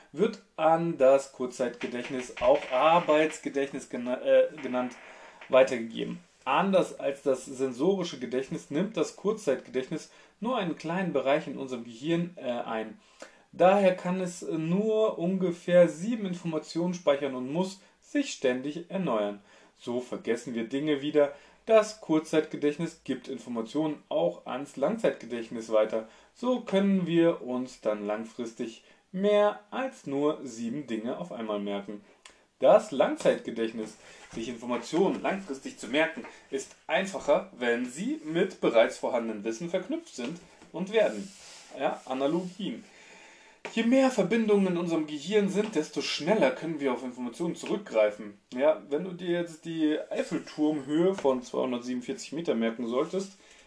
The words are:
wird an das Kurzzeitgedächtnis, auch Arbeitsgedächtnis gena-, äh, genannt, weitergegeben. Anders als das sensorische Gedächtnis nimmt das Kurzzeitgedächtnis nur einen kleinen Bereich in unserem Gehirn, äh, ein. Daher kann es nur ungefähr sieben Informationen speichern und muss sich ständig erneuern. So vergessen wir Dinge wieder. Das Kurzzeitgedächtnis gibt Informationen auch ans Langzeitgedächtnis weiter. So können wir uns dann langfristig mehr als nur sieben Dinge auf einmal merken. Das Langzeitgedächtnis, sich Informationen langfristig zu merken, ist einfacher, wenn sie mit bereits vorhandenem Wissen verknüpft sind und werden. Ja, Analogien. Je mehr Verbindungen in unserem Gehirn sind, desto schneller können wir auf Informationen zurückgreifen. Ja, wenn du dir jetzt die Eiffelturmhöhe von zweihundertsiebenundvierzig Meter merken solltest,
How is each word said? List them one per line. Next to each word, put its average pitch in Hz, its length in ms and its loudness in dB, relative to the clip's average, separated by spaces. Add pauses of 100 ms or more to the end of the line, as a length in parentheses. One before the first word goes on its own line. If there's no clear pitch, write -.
(120)
wird 196 280 0 (140)
an 165 440 2
das 135 340 6
Kurzzeitgedächtnis, 123 1080 -6
auch 123 200 6 (100)
Arbeitsgedächtnis 151 1160 2
gena-, 123 340 -4
äh, 131 280 6 (120)
genannt, 127 300 -2 (560)
weitergegeben. 117 720 2 (240)
Anders 165 560 2
als 139 220 -4
das 131 220 0
sensorische 135 760 -2
Gedächtnis 131 500 -6
nimmt 156 260 -2
das 151 200 -2
Kurzzeitgedächtnis 143 960 -4 (260)
nur 247 180 -2
einen 175 200 -2
kleinen 170 360 -4
Bereich 143 360 0
in 131 100 -8
unserem 127 240 -8
Gehirn, 151 540 -4
äh, 127 160 -6
ein. 113 480 -6 (560)
Daher 185 380 6
kann 185 260 -2
es 180 220 -6
nur 202 760 0
ungefähr 175 720 4
sieben 196 380 -4
Informationen 170 680 -4
speichern 139 440 0
und 127 160 -6
muss 190 280 -4 (220)
sich - 300 -2
ständig 135 580 -2
erneuern. 110 500 0 (380)
So 123 220 -4
vergessen 117 540 -4
wir 113 140 -4
Dinge 143 340 0
wieder. 147 300 4 (320)
Das 220 360 4
Kurzzeitgedächtnis 156 1040 0
gibt 123 240 -6
Informationen 135 800 -4
auch 156 360 0
ans 127 300 -8
Langzeitgedächtnis 120 960 -2
weiter. 110 380 2 (260)
So 240 280 -2
können 190 440 2
wir 165 360 4
uns 127 380 -6
dann 104 240 -2
langfristig 113 800 -6 (300)
mehr 208 480 2 (100)
als 254 380 -8
nur 147 340 0
sieben 120 460 -8
Dinge 113 300 -4
auf 175 120 -10
einmal 107 300 -6
merken. 101 440 -6 (540)
Das 190 320 6
Langzeitgedächtnis, 117 1040 -2 (360)
sich 117 160 -8
Informationen 120 760 -2
langfristig 135 560 -6
zu - 80 -12
merken, 151 380 0 (260)
ist 135 240 -8 (140)
einfacher, 175 680 0
wenn 120 300 0
sie 233 380 -6
mit 170 360 -2
bereits 127 380 4
vorhandenem 113 460 -4
Wissen 139 260 -6
verknüpft 254 460 -6
sind 175 240 -8 (320)
und 190 200 -6
werden. 175 400 0 (460)
Ja, 143 280 -2
Analogien. 147 760 -2 (920)
Je 226 100 0
mehr 254 280 4
Verbindungen 208 560 4
in 180 100 0
unserem 165 300 0
Gehirn 175 420 0
sind, 208 260 -2
desto 151 280 -2
schneller 151 480 2
können 156 300 -4
wir 135 120 2
auf 120 100 -4
Informationen 123 540 -6
zurückgreifen. 107 840 0 (140)
Ja, 139 380 2
wenn 156 140 -2
du 185 80 -8
dir 175 280 -2
jetzt 165 240 -8
die 156 340 0 (120)
Eiffelturmhöhe 151 1040 0
von 127 280 2
zweihundertsiebenundvierzig 127 920 -4
Meter 143 220 -2
merken 113 320 -2
solltest, 165 520 -2 (280)